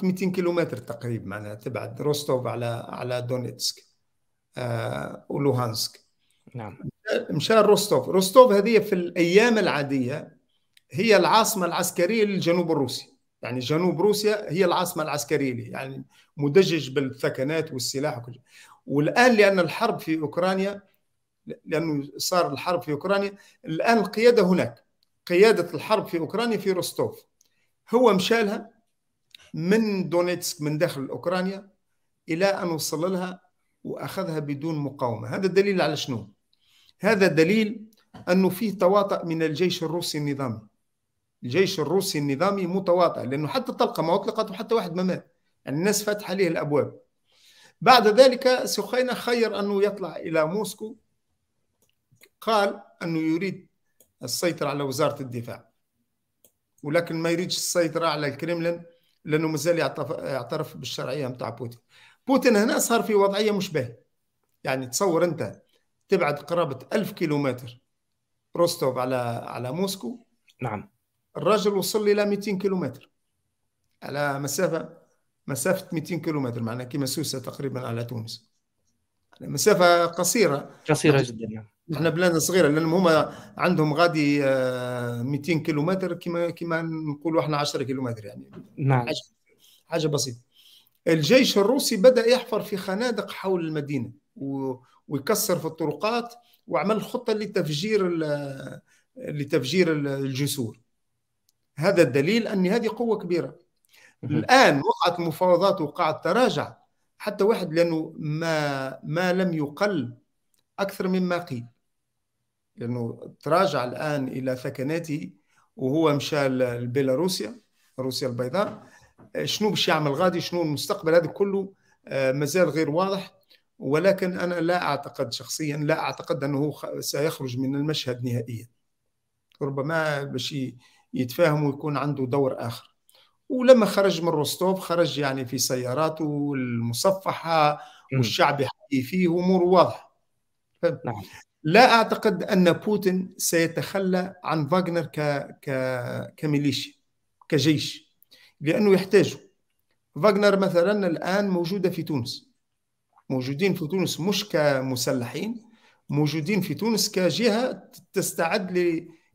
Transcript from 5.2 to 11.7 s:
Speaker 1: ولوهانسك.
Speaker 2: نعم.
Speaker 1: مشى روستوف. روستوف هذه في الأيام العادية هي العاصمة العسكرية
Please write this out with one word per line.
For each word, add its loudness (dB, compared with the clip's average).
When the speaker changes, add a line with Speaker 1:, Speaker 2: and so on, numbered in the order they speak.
Speaker 1:
ولوهانسك. -2
Speaker 2:
نعم. -12
Speaker 1:
مشى 0
روستوف. 4
روستوف 8
هذه 4
في 0
الأيام 4
العادية -2
هي 4
العاصمة 4
العسكرية 0